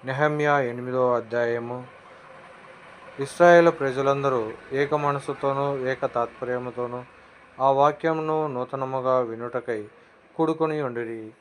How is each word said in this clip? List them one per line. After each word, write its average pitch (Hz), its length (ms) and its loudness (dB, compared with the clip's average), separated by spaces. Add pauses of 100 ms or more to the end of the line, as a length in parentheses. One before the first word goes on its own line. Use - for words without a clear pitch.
నెహెమ్యా 147 480 2 (160)
ఎనిమిదవ 123 400 -2 (100)
అధ్యాయము. 120 580 -4 (1400)
ఇశ్రాయేలు 170 600 6
ప్రజలందరూ 139 600 0 (400)
ఏక 143 140 0 (100)
మనసుతోనూ 139 640 -2 (260)
ఏక 131 140 -4 (100)
తాత్పర్యముతోనూ 123 880 -6 (640)
ఆ 135 40 6 (100)
వాక్యమును 156 580 2 (180)
నూతనముగా 131 600 -2 (140)
వినుటకై 117 500 -6 (580)
కూడుకొని 160 500 0
ఉండిరి. 117 340 -6 (200)